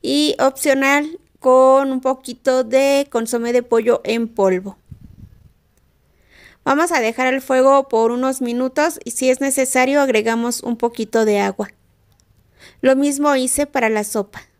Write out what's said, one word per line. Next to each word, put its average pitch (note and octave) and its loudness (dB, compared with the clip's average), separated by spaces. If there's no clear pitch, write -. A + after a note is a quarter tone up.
y D4 -2
opcional C#4 0
con C4 4
un C4 -4
poquito B3+ -2
de C#4 2
consomé A#3 -4
de B3 2
pollo A#3 0
en A3+ -4
polvo. F#3+ -2
Vamos D#4+ 0
a D4+ 0
dejar B3 -2
el C4+ -4
fuego C4+ 2
por A3+ 2
unos C4 -4
minutos B3+ -2
y A#3+ -10
si C4 0
es C4 0
necesario C4+ 0
agregamos A#3 -2
un A#3+ -6
poquito A3+ -2
de G#3 2
agua. G3 -6
Lo C4 4
mismo C#4+ 0
hice C4 -2
para A#3 -2
la G#3+ 0
sopa. - -6